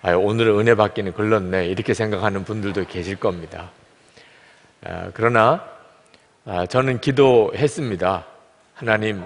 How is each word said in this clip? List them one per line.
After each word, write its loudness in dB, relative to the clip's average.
아유, 2
오늘은 2
은혜 6
받기는 0
글렀네." 0
이렇게 -2
생각하는 -2
분들도 -6
계실 -8
겁니다. -6
아, -12
그러나, 2
아, -4
저는 -2
기도했습니다. 2
"하나님, -2